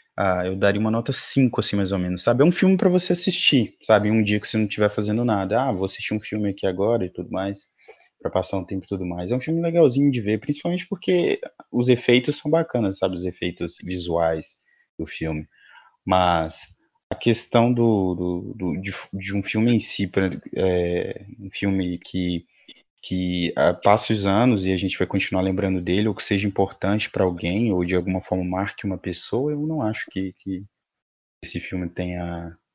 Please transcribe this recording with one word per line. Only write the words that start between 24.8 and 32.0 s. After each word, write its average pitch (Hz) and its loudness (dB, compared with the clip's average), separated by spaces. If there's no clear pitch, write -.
vai 92 0
continuar 95 -2
lembrando 95 0
dele, 95 0
ou 101 0
que - -10
seja 101 0
importante 98 -2
pra 101 0
alguém, 92 -2
ou 90 0
de 90 0
alguma 92 0
forma 92 -2
marque 92 -4
uma 95 -4
pessoa, 117 -4
eu 147 -4
não 156 -4
acho 110 -4
que, 95 -6
que 95 -8
esse - -8
filme 90 -6
tenha, 87 -6